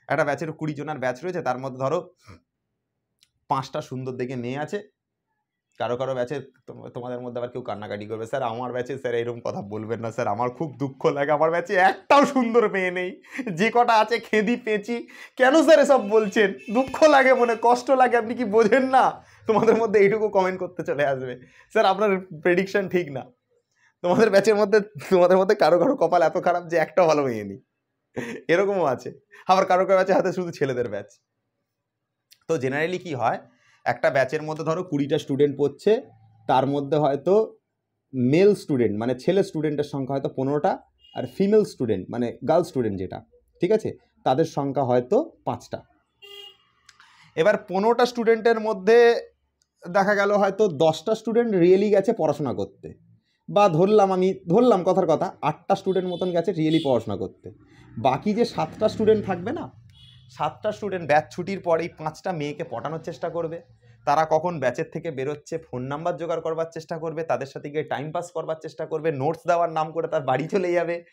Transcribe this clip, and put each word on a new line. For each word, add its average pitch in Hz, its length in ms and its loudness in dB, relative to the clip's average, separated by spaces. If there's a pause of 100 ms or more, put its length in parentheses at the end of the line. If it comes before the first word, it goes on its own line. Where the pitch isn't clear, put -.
একটা 147 180 0
ব্যাচের 139 260 -4
কুড়ি 151 220 -8
জনার 143 240 -10
ব্যাচ 127 260 -6
রয়েছে, 175 180 -8
তার 127 180 -4
মধ্যে 131 200 -10
ধরো 160 300 -4 (1400)
পাঁচটা 139 340 -4
সুন্দর 131 300 -8
দেখে 123 240 -6
মেয়ে 123 240 -6
আছে, 151 380 -10 (800)
কারো 117 200 -4
কারো 131 160 -4
ব্যাচে 127 280 -6 (260)
তোম-, 117 220 -18
তোমাদের 123 320 -12
মধ্যে 123 180 -10
আবার 120 100 -8
কেউ 123 120 -10
কান্নাকাটি 104 440 -10
করবে, 110 200 -10
"স্যার 131 180 -6
আমার 120 280 -6
ব্যাচে 123 260 -8
স্যার 120 180 -6
এরকম 117 240 -6
কথা 120 220 -8
বলবেন 107 380 -8
না 113 120 -8
স্যার, 113 160 -6
আমার 110 220 -4
খুব 131 280 -8
দুঃখ 135 280 -8
লাগে, 143 260 0
আমার 151 200 2
ব্যাচে 175 240 -4
একটাও 190 500 4
সুন্দর 233 440 2
মেয়ে 185 220 -2
নেই, 185 300 -6 (320)
যে 208 200 0
কটা 240 200 4
আছে 220 260 2
খেদি 214 360 0
পেঁচি, 226 520 -4 (280)
কেন 277 280 6
স্যার 302 160 8
এসব 247 300 4
বলছেন, 214 440 2 (200)
দুঃখ 262 300 2
লাগে 269 300 6
মনে, 240 280 2
কষ্ট 247 300 2
লাগে, 247 260 4
আপনি 226 180 -2
কি 240 100 -4
বোঝেন 226 380 4
না?" 254 400 2 (240)
তোমাদের 220 280 4
মধ্যে 220 240 2
এইটুকু 208 300 2
কমেন্ট 185 300 0
করতে 175 240 -8
চলে 147 220 -2
আসবে, 127 340 -4 (320)
"স্যার 214 140 2
আপনার 190 340 2 (220)
প্রেডিকশন 190 480 0
ঠিক 175 220 -4
না, 127 140 -10 (760)
তোমাদের 180 280 2
ব্যাচের 196 260 4
মধ্যে, 208 240 4 (300)
তোমাদের 180 280 6
মধ্যে 190 180 2
কারো 170 240 4
কারো 277 160 2
কপাল 175 260 2
এত 156 220 0
খারাপ 175 240 -2
যে 165 100 -2
একটা 165 280 2
ভালো 151 180 2
মেয়ে 113 200 -4
নেই", 98 180 -12 (880)
এরকমও 190 360 0
আছে। 127 300 -4 (340)
আবার 190 180 4
কারো 185 200 2
কারো 190 120 4
ব্যাচে 185 160 2
হাতে 180 200 2
শুধু 180 180 -6
ছেলেদের 123 380 -4
ব্যাচ। 101 160 -8 (1400)
তো 165 80 0
generally 156 440 -2
কি 180 140 -10
হয়, 123 260 -2 (460)
একটা - 240 0
ব্যাচের 143 340 0
মধ্যে 156 200 -8
ধরো 160 200 -2
কুড়িটা 147 360 -2
স্টুডেন্ট 143 380 0
পড়ছে, 202 440 0 (460)
তার 131 180 4
মধ্যে 143 320 -2
হয়তো 170 600 0 (560)
মেল 156 420 4
স্টুডেন্ট 113 440 0
মানে 123 200 -2
ছেলে 190 240 0
স্টুডেন্টের 151 400 -4
সংখ্যা 139 300 -6
হয়তো 135 160 -4
পনেরোটা, 147 480 -2 (380)
আর - 120 -8 (100)
ফিমেল 208 260 4
স্টুডেন্ট 110 460 -4
মানে 117 280 -6 (100)
গার্ল 170 160 2
স্টুডেন্ট 110 360 -4
যেটা, 92 240 -10 (380)
ঠিক 180 100 0
আছে, 220 260 -2 (260)
তাদের 143 220 2
সংখ্যা 139 380 -4
হয়তো 127 480 0 (140)
পাঁচটা। - 380 -10 (1500)
এবার 202 220 2
পনেরোটা 220 480 0
স্টুডেন্টের 226 540 0
মধ্যে 220 600 4 (720)
দেখা 196 240 2
গেল 202 160 0
হয়তো 202 360 2
দশটা 160 480 0
স্টুডেন্ট 226 400 -2
really 185 340 4
গেছে 202 240 2
পড়াশোনা 147 400 -2
করতে, - 400 -10 (560)
বা 202 200 4
ধরলাম, 196 420 4
আমি 185 280 0 (100)
ধরলাম 214 340 4
কথার 185 240 2
কথা, 160 340 0
আটটা 151 340 -2
স্টুডেন্ট 180 340 -2
মতন 180 220 -4
গেছে 170 200 -2
really 156 320 0
পড়াশোনা 113 340 0
করতে, - 340 -10 (460)
বাকি 170 360 0
যে 226 120 2
সাতটা 180 440 -2
স্টুডেন্ট 214 360 2
থাকবে 185 260 -6
না, - 360 -12 (420)
সাতটা - 420 -6
স্টুডেন্ট 185 360 -6
ব্যাচ 151 260 2
ছুটির 185 260 -8
পরেই 165 300 -2
পাঁচটা 156 420 -8
মেয়েকে 147 320 -6
পটানোর 147 380 -8
চেষ্টা 170 280 -8
করবে, 165 320 -8 (440)
তারা 156 240 2
কখন 160 300 -2
ব্যাচের 127 340 -2
থেকে 160 180 -8
বেরোচ্ছে 143 460 -8
ফোন 127 240 -10
নাম্বার 151 360 -6
জোগাড় 165 240 -4
করবার 160 320 -4
চেষ্টা 165 240 -10
করবে, 156 260 -8
তাদের 131 240 -4
সাথে 135 220 -14
গিয়ে 147 140 -4
টাইম 139 280 -8
পাস 170 200 -8
করবার 160 300 -8
চেষ্টা 160 240 -12
করবে, 156 260 -4
নোটস 147 360 -4
দেওয়ার 170 240 2
নাম 156 200 -4
করে 160 160 -4
তার 160 140 -2
বাড়ি 135 260 -2
চলে 180 260 -2
যাবে, 170 400 -2